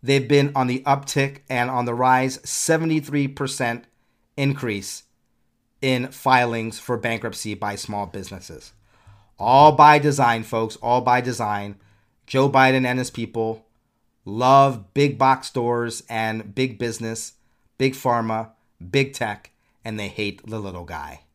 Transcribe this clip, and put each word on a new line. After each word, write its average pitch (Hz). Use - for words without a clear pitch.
they've 131
been 143
on 131
the 123
uptick 139
and 123
on 123
the 120
rise, 127
seventy-three 151
percent 131
increase 135
in 131
filings 120
for 123
bankruptcy 110
by 101
small 101
businesses. 90
All 139
by 151
design, 123
folks, 113
all 123
by 123
design. 104
Joe 135
Biden 131
and 127
his 123
people 113
love 127
big 143
box 131
stores 120
and 110
big 127
business, 113
big 135
pharma, 113
big 139
tech, 107
and 107
they 101
hate 101
the 110
little 90
guy. 76